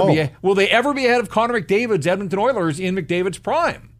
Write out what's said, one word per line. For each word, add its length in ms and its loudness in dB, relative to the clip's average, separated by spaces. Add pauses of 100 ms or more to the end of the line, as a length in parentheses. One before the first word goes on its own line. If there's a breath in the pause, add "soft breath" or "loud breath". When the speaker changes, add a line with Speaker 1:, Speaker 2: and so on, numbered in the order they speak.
Speaker 1:
be 140 4
Speaker 2:
Oh. 40 0
Speaker 1:
a-, 60 -4 (100)
will 140 2
they 160 4
ever 240 2
be 120 0
ahead 140 2
of 100 -6
Connor 300 0
McDavid's 460 0
Edmonton 320 -2
Oilers 420 0
in 160 -2
McDavid's 420 -4
prime? 600 -4